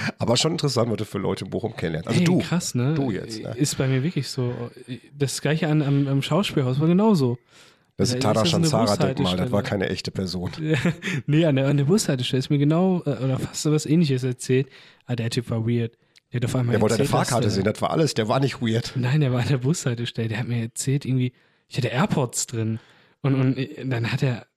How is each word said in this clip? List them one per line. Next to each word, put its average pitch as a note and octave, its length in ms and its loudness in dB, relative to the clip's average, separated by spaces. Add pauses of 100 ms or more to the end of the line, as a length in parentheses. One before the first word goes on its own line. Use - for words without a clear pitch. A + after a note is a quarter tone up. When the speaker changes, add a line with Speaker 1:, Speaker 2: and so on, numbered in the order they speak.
(200)
Speaker 1:
Aber - 180 2
schon - 140 0
interessant, A#2+ 400 0
was G#2 60 -2
du G#2+ 80 -4
für - 120 -8
Leute F#2+ 280 -2
in F#2+ 40 -12
Bochum G2+ 260 -6
kennenlernst. E2 320 -4
Also - 120 2
Speaker 2:
Ey, F3+ 60 4
Speaker 1:
du. F3 120 4
Speaker 2:
krass, - 380 -2
ne? B2+ 180 2
Speaker 1:
Du C#3 160 0
jetzt, G#2 320 -6
ne? - 160 -8
Speaker 2:
Ist D3 220 -2
bei C3+ 80 2
mir C3 160 0
wirklich D3 240 -4
so. B2 260 -4 (640)
Das C#3 240 -4
Gleiche D#3+ 260 0
an, D3+ 140 4
am, C#3 260 2
am C3+ 140 2
Schauspielhaus C#3+ 580 0
war D#3+ 80 4
genauso. F3 520 4 (580)
Speaker 1:
Das G2+ 120 2
ist B2 140 -2
Speaker 2:
Da G#2 100 2
Speaker 1:
Tada A2 100 2
Speaker 2:
ist - 80 2
ja - 0 -
so D3+ 260 2
eine G#2+ 100 4
Speaker 1:
Shansara-Denkmal, F#2 500 0
das F2+ 140 0
war G2+ 120 2
Speaker 2:
Bushaltestelle. - 0 -
Speaker 1:
keine G2 260 -2
echte - 220 -4
Person. F2+ 440 -6
Speaker 2:
<laughs> D#3 680 -2
Nee, D3+ 200 4
an C#3+ 100 4
der, C3+ 120 2
an C#3+ 100 2
der C#3 80 2
Bushaltestelle C3+ 540 2
ist C3 120 -6
mir C#3+ 80 2
genau, E3+ 480 2
äh, - 20 -2 (140)
oder C3 160 0
fast - 240 -8
so D3+ 80 2
was D3+ 160 0
Ähnliches C#3 360 4
erzählt. B2+ 440 0 (400)
Ah, B2 80 -2
der A2+ 160 -2
Typ - 180 -4
war A2+ 180 -2
weird. A#2 300 -2 (340)
Der A#2+ 100 -4
hat B2 40 0
auf A#2 100 -4
einmal A#2+ 180 2
Speaker 1:
Der G3 80 2
wollte G#3 140 4
eine C#3 100 2
Speaker 2:
erzählt, D3+ 160 0
dass F3+ 80 0
Speaker 1:
Fahrkarte A2+ 180 2
Speaker 2:
der G2+ 80 2
Speaker 1:
sehen, F#2+ 80 0
das G#2 180 0
war G#2 80 0
alles. D#3 240 2
Der A2 140 0
war A#2 120 2
nicht C3+ 220 0
weird. A2+ 340 -2
Speaker 2:
Nein, C3 260 2
der C3 120 2
war B2 80 2
an G2+ 60 0
der C#3+ 100 2
Bushaltestelle. A#2+ 720 -2
Der A2 100 -4
hat A2+ 80 -4
mir A#2 140 -2
erzählt, C3+ 440 -2
irgendwie, B2+ 280 0 (360)
ich - 80 -6
hatte B2 100 -2
AirPods C3+ 580 0
drin. A2+ 340 -2 (420)
Und, C#3 120 2
und, C3 240 2
äh, - 260 -8
dann A#2 280 -2
hat C3 100 -2
er B2+ 240 -2 (120)